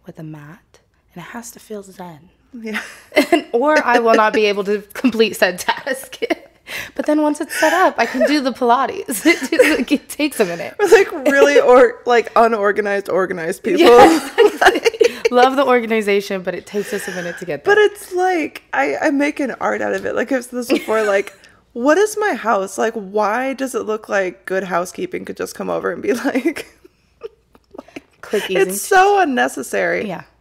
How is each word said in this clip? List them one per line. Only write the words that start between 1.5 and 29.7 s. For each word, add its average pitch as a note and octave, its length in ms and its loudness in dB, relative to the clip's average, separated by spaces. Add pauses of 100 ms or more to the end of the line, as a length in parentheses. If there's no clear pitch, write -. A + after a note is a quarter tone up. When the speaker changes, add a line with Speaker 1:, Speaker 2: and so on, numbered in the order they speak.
Speaker 1:
to - 80 -20
feel G#3 240 -14
zen." F3 460 -20 (240)
Speaker 2:
Yeah. A3 320 -8
Speaker 1:
<laughs> - 460 -2
And, E4 200 0
or D4 340 2
I B3 140 2
will A3+ 160 4
not G#3+ 180 2
be G#3+ 120 2
able G3+ 200 -2
to G3+ 160 -2 (120)
complete A3 420 0
said F3+ 240 0
task. - 640 -6
<laughs> A#4+ 60 -4 (680)
But C4 100 -6
then D4+ 160 0
once D4+ 200 -2
it's - 180 -8
set D#4 140 2
up, E4+ 240 2
I A#3 80 2
can B3+ 220 0
do D4 120 2
the B3+ 140 -2
Pilates. B3 720 -2
<laughs> E4 260 2
It, D4+ 280 4
like, B3+ 120 -4
it - 160 -2
takes - 320 -6
a G#3 60 4
minute. E3+ 340 -8
Speaker 2:
We're, G#4 80 2
like, F#4 240 6 (160)
really C#4 320 6
or-, B3 460 6
like, A#3+ 320 2
unorganized, G3+ 720 0
organized F3+ 540 -4
people. C#4+ 240 0
Speaker 1:
Yeah, C#4 460 8
Speaker 2:
<laughs> - 40 -4
Speaker 1:
exactly. G#4 680 2 (240)
Love B3+ 260 4
the C#4 80 2
organization, G#3 760 0
but F3+ 120 -6
it F3+ 100 -14
takes G#3 280 -6
us G3+ 160 -8
a - 20 -10
minute F3 280 -10
to F3+ 60 -12
get - 200 -8
there. G4+ 100 4
Speaker 2:
But G#4+ 60 4
it's G4+ 320 -2
like, F4+ 580 -2
I, C#4 240 -2 (120)
I - 40 2
make C#4+ 300 -2
an B3 180 -4
art G#3 220 -4
out G#3 120 -4
of F#3+ 120 -6
it. - 100 -6
Like, A#3 160 -2
I've B3 140 -2
said B3 140 -8
this A#3 100 -8
before, A3 340 0
like, G3 320 -2 (200)
Speaker 1:
<laughs> - 180 -20
Speaker 2:
what C#4+ 240 2
is G#4+ 200 0
my G#4 180 -2
house? G3 420 -2
Like, A3+ 160 -2
why G#3+ 600 -2
does C4 220 -8
it G#3+ 80 -4
look G#3+ 240 -6
like G3 380 -4
Good F#3+ 180 -4
Housekeeping F3+ 600 -6
could F#3+ 120 -12
just F#3 180 -8
come F#3+ 140 -8
over F3 220 -2
and E3+ 100 -8
be G3+ 120 -2
<laughs> A#3 160 -4
like, C4+ 380 -4 (1500)
Speaker 1:
Quick, - 280 -4
easy. F#3+ 100 -4
Speaker 2:
it's F#3+ 220 -2
so G4 380 4
unnecessary. A#3+ 880 -2